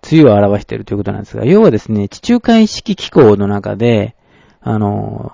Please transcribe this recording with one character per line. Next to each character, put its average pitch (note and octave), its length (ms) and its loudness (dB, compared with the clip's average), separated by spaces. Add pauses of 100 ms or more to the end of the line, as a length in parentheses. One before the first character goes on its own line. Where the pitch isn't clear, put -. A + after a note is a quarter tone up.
梅 D#3+ 120 4
雨 C3+ 80 6
を G#2+ 40 4
表 G2+ 280 2
し - 40 -18
て A2+ 100 -10
い - 20 -10
る G#2 80 -12
と - 80 -10
い - 20 -6
う - 20 -6
こ G2+ 60 -6
と G2+ 80 -6
な G2+ 80 -10
ん G2+ 40 -12
で - 40 -16
す - 80 -18
が、 G#2+ 100 -6
要 G3 160 4
は F#3+ 100 4
で G#2+ 60 -2
す - 140 -8
ね、 G2+ 160 -2
地 - 120 -16
中 A#3+ 200 -2
海 A3+ 280 2
式 - 280 -8
気 - 140 -14
候 A2 260 4
の G2+ 120 -4
中 G2+ 280 -6
で、 A2+ 400 -2 (460)
あ A2+ 180 -4
の、 G#2 540 -6